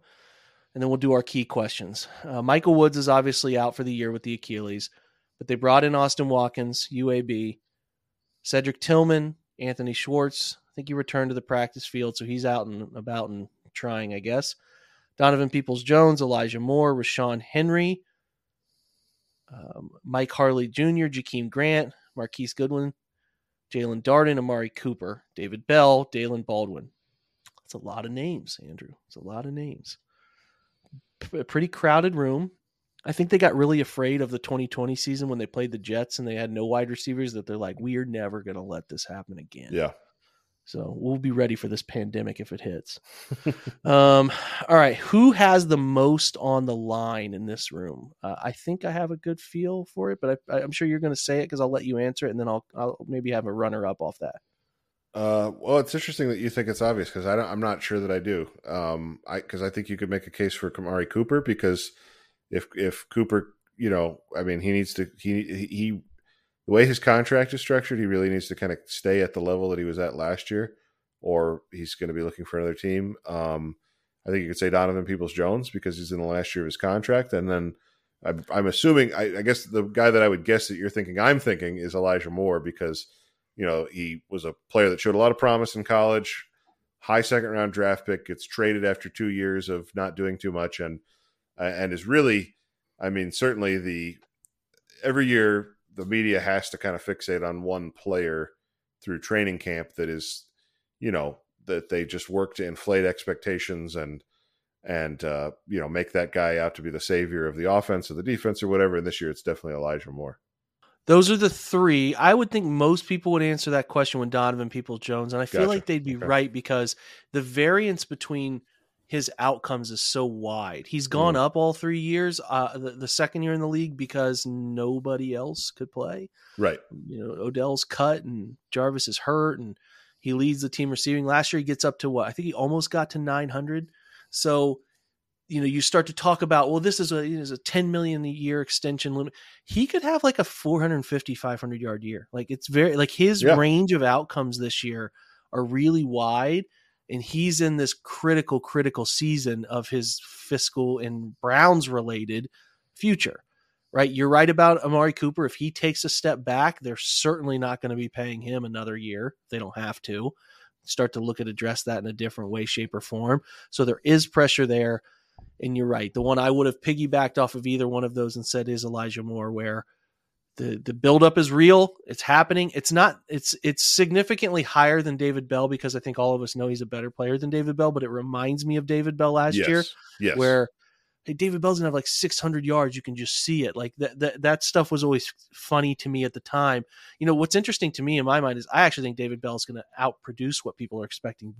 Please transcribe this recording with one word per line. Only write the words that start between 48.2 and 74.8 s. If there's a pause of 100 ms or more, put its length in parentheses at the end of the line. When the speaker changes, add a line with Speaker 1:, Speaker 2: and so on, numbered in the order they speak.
Speaker 1:
Uh,
I
think
I
have
a
good
feel
for
it,
but
I,
I,
I'm
sure
you're
gonna
say
it
'cause
I'll
let
you
answer
it,
and
then
I'll, (100)
I'll (100)
maybe
have
a
runner-up
off
that. (800)
Speaker 2:
Uh,
well,
it's
interesting
that
you
think
it's
obvious
'cause
I
don't,
I'm
not
sure
that
I
do. (180)
Um,
I,
'cause
I
think
you
could
make
a
case
for
Kamari
Cooper
because (580)
if,
if
Cooper, (240)
you
know, (160)
I
mean,
he
needs
to,
he,
he,
he, (640)
the
way
his
contract
is
structured,
he
really
needs
to
kinda (120)
stay
at
the
level
that
he
was
at
last
year, (480)
or (100)
he's
gonna
be
looking
for
another
team. (100)
Um, (480)
I
think
you
could
say
Donovan